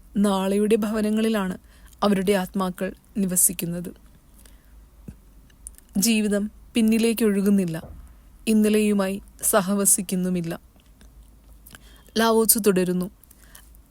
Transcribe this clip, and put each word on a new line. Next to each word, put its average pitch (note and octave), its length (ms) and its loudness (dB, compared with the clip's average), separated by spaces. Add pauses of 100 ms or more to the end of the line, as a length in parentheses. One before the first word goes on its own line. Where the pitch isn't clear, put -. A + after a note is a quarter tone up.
(160)
നാളെയുടെ G3+ 600 2
ഭവനങ്ങളിലാണ് G#3+ 800 -2 (460)
അവരുടെ G3+ 320 2
ആത്മാക്കൾ F#3 540 -4 (280)
നിവസിക്കുന്നത്. F3 760 -2 (2000)
ജീവിതം G#3 460 0 (260)
പിന്നിലേക്കൊഴുകുന്നില്ല, G#3+ 1080 2 (680)
ഇന്നലെയുമായി G#3 720 2 (260)
സഹവസിക്കുന്നുമില്ല. F#3 1080 0 (1600)
ലാവോത്സു A3+ 420 2
തുടരുന്നു. F#3 480 0 (840)